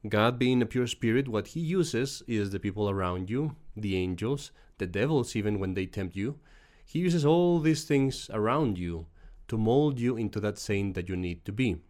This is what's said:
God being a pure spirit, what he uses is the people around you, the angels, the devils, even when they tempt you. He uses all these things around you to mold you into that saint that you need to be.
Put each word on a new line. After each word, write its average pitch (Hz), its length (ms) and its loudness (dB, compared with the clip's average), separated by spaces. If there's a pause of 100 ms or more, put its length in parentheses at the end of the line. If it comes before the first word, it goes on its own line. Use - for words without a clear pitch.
God 110 300 2
being 123 220 4
a 117 60 4
pure 123 200 -2
spirit, 117 420 0
what 107 200 -2
he 160 120 -8
uses 160 640 -2
is 104 240 0
the 98 100 -4
people 101 300 -2
around 92 400 -2
you, 147 260 -2 (200)
the 101 200 -2
angels, 92 540 -2 (260)
the 95 100 -4
devils, 117 500 0
even 104 220 0
when 95 160 -2
they 95 120 -2
tempt 95 300 -6
you. 120 220 -6 (460)
He - 140 -6
uses 175 260 2
all 170 360 6
these 156 240 2
things 135 480 2
around 110 440 2
you 85 300 -4 (420)
to 117 80 -4
mold 127 420 4
you 120 180 0
into 110 240 -2
that 104 180 -2
saint 101 360 -2
that 90 140 -4
you 95 80 -2
need 87 280 -4
to 98 80 -8
be. 104 240 0 (140)